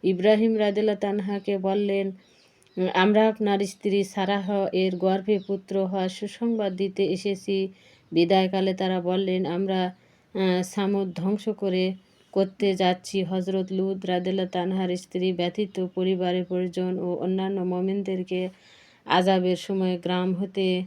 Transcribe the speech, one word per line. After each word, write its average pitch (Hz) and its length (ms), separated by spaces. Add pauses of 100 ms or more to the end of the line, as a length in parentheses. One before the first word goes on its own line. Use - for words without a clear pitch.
ইব্রাহিম 214 560
রাদিয়াল্লাহু 208 400
তানহাকে 202 600
বললেন, 196 480 (680)
"উম, 185 180
আমরা 214 340
আপনার 208 300
স্ত্রী 196 460
সারাহ 196 680
এর 185 240
গর্ভে 190 420
পুত্র 196 480
হওয়ার 185 220
সুসংবাদ 208 680
দিতে 196 280
এসেছি।" 190 640 (440)
বিদায়কালে 185 600
তারা 185 260
বললেন, 185 460
"আমরা, 185 340 (540)
আহ, 185 280
সামুদ 196 520
ধ্বংস 196 340
করে, 190 460 (380)
করতে 196 420
যাচ্ছি।" 185 500
হযরত 185 480
লূত 190 340
রাদিয়াল্লাহু 185 420
তানহার 185 480
স্ত্রী 185 360
ব্যতীত 180 540
পরিবারের 185 580
পরিজন 180 540
ও 180 160
অন্যান্য 190 460
মুমিনদেরকে 185 880 (580)
আযাবের 185 500
সময় 185 420
গ্রাম 180 360
হতে 185 520